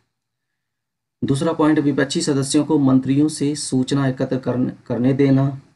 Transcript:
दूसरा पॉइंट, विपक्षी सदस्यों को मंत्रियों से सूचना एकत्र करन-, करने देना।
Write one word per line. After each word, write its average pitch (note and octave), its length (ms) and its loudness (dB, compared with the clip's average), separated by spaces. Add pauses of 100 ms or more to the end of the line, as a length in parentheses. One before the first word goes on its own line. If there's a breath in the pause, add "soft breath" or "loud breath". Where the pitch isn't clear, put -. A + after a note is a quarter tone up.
(1200)
दूसरा C#3+ 300 0
पॉइंट, D#3 260 2
विपक्षी C#3+ 420 -2
सदस्यों C#3+ 440 0
को D3+ 140 2
मंत्रियों C3 480 2
से D3 280 -4
सूचना C3+ 520 -2
एकत्र C3 300 -2
करन-, B2+ 340 -2 (140)
करने B2 280 0
देना। C3+ 480 2 (140)